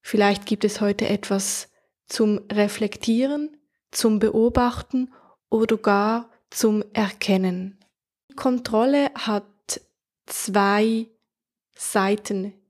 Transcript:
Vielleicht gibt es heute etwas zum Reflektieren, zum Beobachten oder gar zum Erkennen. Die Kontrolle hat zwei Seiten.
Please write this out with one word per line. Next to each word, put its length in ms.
Vielleicht 440
gibt 200
es 160
heute 280
etwas 600
zum 300
Reflektieren, 1040
zum 260
Beobachten 960
oder 260
gar 560
zum 320
Erkennen. 840
Die 60
Kontrolle 800
hat 680
zwei 800
Seiten. 800